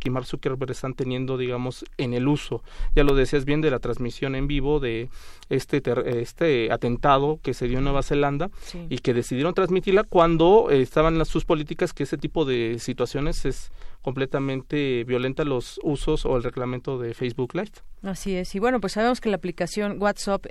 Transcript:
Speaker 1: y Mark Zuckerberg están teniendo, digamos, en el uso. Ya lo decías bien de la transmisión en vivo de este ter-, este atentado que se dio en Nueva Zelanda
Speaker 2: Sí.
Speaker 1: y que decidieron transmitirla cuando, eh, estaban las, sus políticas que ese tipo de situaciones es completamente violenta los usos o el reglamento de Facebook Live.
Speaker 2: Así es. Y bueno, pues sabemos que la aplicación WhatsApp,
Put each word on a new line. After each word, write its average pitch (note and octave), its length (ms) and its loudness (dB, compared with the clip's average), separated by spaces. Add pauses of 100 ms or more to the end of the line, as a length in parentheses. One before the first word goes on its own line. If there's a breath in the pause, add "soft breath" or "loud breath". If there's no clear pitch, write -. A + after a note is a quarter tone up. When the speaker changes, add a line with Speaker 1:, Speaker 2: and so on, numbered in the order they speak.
Speaker 1:
y C3 60 2
Mark B2+ 160 -2
Zuckerberg C3 440 -4
están C3 240 -6
teniendo, B2+ 420 -2
digamos, B2 480 -4 (140)
en A#2+ 160 -2
el B2+ 140 2
uso. C#3+ 340 -2 (320 loud breath)
Ya D3+ 80 8
lo C#3 140 6
decías C3+ 280 2
bien D3 180 2
de D3+ 100 4
la A#2+ 80 0
transmisión B2 560 -4
en C#3 100 0
vivo C#3+ 320 0
de A#2+ 320 -4 (380 loud breath)
este C3+ 320 0
ter-, B2 260 0
este A#2+ 640 0
atentado C#3 720 2
que C3 100 -2
se B2+ 140 -4
dio B2 120 0
en C3+ 60 2
Nueva C#3 200 2
Zelanda C#3+ 440 0 (140)
Speaker 2:
Sí. F3 260 -12
Speaker 1:
y C3+ 100 -4
que B2+ 140 0
decidieron B2+ 400 0
transmitirla F#3 520 2
cuando, E3+ 640 6
eh, C#3 120 6
estaban D#3+ 360 4
las, D#3 80 2
sus - 180 0
políticas D#3+ 480 0
que D3 120 -4
ese D#3 120 -6
tipo D3 280 -2
de A#2+ 340 0
situaciones C3 640 -2
es - 280 -2 (300 soft breath)
completamente C3+ 1000 -2
violenta B2+ 420 -2
los C3 380 -4
usos D#3 440 0
o C3+ 100 2
el A#2+ 80 0
reglamento B2+ 520 -4
de A#2+ 160 -6
Facebook B2 440 -4
Live. G#3 160 -6 (300)
Speaker 2:
Así F#3+ 320 -6
es. F3+ 200 -6
Y G3 40 -4
bueno, A#3+ 220 2
pues G3 140 -4
sabemos A#3 260 2
que - 80 -2
la G3 80 0
aplicación F#3 640 -4
WhatsApp, G3+ 500 -2